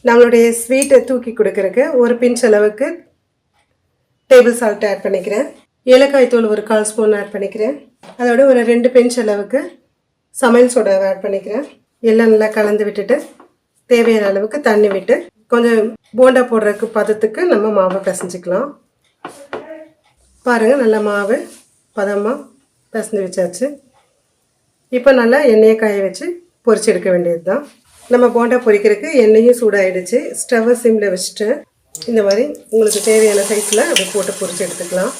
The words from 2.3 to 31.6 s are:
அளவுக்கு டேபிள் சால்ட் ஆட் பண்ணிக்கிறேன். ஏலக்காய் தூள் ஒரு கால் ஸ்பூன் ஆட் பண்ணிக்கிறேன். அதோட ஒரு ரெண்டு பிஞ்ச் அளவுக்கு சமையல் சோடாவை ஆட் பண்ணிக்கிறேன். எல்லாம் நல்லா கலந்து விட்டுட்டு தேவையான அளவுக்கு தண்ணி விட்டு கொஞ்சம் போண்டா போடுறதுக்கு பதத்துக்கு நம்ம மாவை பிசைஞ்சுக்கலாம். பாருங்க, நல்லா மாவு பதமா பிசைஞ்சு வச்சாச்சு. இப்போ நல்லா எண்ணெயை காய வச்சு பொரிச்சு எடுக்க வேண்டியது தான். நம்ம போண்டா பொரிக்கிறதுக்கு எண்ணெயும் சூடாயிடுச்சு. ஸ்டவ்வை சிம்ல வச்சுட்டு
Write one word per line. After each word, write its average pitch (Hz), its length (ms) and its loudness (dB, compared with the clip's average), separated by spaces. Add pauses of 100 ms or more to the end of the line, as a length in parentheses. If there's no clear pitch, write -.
அளவுக்கு 208 380 0 (1400)
டேபிள் 240 280 8
சால்ட் 214 300 -2
ஆட் 190 160 -4
பண்ணிக்கிறேன். 196 420 -4 (460)
ஏலக்காய் 269 400 4
தூள் 226 200 2
ஒரு 208 160 -2
கால் 214 200 0
ஸ்பூன் 214 280 0
ஆட் 202 160 -10
பண்ணிக்கிறேன். 214 420 -6 (440)
அதோட 247 320 2
ஒரு 247 100 4 (100)
ரெண்டு 240 240 2
பிஞ்ச் 240 280 4
அளவுக்கு 208 380 -4 (800)
சமையல் 247 340 4
சோடாவை 196 340 0
ஆட் 190 160 -6
பண்ணிக்கிறேன். 202 400 -6 (460)
எல்லாம் 226 220 4
நல்லா 214 240 2
கலந்து 208 320 -2
விட்டுட்டு 208 280 -4 (760)
தேவையான 226 380 2
அளவுக்கு 214 280 -4 (100)
தண்ணி 208 260 2
விட்டு 220 220 0 (380)
கொஞ்சம் 233 280 2 (380)
போண்டா 254 220 4 (100)
போடுறதுக்கு 208 440 -2
பதத்துக்கு 214 540 -2
நம்ம 214 300 0
மாவை 185 260 -2
பிசைஞ்சுக்கலாம். 185 640 -6 (1800)
பாருங்க, 233 260 2 (120)
நல்லா 220 160 2 (100)
மாவு 202 280 -4 (600)
பதமா 202 360 -4 (600)
பிசைஞ்சு 196 320 -6
வச்சாச்சு. 180 400 -6 (1300)
இப்போ 247 200 2
நல்லா 240 220 2 (140)
எண்ணெயை 220 260 6
காய 208 260 -2
வச்சு 185 220 -8 (380)
பொரிச்சு 214 260 0
எடுக்க 180 220 -2
வேண்டியது 175 360 -2
தான். 240 100 -2 (540)
நம்ம 247 120 4 (100)
போண்டா 233 280 0
பொரிக்கிறதுக்கு 208 460 0 (140)
எண்ணெயும் 226 360 4
சூடாயிடுச்சு. 196 600 -2 (200)
ஸ்டவ்வை 233 340 0 (100)
சிம்ல 214 300 0
வச்சுட்டு 202 340 -8 (640)